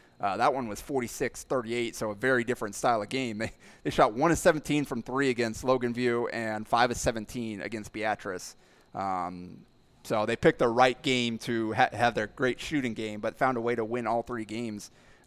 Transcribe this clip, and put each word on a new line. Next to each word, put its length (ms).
Uh, 140
that 180
one 140
was 140
forty-six 640
thirty-eight, 520
so 160
a 40
very 280
different 320
style 260
of 60
game. 300
They, 160
they 60
shot 240
one 180
of 60
seventeen 460
from 180
three 280
against 340
Logan 300
View 360
and 380
five 240
of 60
seventeen 640
against 320
Beatrice. 640
Um, 640
so 220
they 100
picked 240
the 80
right 340
game 380
to 320
ha-, 220
have 220
their 120
great 320
shooting 340
game, 280
but 160
found 200
a 40
way 140
to 100
win 220
all 140
three 220
games, 480